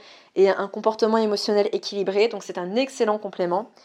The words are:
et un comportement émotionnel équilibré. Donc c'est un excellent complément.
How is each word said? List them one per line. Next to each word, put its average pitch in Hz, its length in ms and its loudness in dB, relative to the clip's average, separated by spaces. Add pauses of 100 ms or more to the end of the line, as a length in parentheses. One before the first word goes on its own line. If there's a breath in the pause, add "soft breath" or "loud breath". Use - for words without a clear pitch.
(360 loud breath)
et 190 120 6
un 196 200 0
comportement 220 500 0
émotionnel 208 540 2
équilibré. 202 560 0
Donc 208 160 -10
c'est 185 140 -10
un 185 180 -4
excellent 233 420 0
complément. 190 520 -4 (140 soft breath)